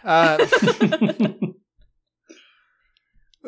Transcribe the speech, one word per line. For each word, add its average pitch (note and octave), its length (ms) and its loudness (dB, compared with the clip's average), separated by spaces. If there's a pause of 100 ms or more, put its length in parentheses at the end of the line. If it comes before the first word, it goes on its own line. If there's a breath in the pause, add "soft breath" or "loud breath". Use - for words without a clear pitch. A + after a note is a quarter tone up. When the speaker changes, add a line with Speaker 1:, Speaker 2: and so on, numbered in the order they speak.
Speaker 1:
Uh, E3 340 2
Speaker 2:
<laughs> A#4 80 2 (3000 soft breath)
Speaker 1:
<laughs> - 40 -16